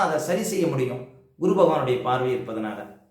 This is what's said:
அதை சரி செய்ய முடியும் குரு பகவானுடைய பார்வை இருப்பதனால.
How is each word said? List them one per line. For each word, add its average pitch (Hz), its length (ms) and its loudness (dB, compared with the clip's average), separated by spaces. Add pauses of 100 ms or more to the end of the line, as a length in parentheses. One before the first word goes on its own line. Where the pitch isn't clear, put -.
அதை 160 100 0 (120)
சரி 196 200 0
செய்ய 185 240 0
முடியும் 123 300 -2 (400)
குரு 185 160 4
பகவானுடைய 147 480 4
பார்வை 127 260 0
இருப்பதனால. 110 460 -6 (320)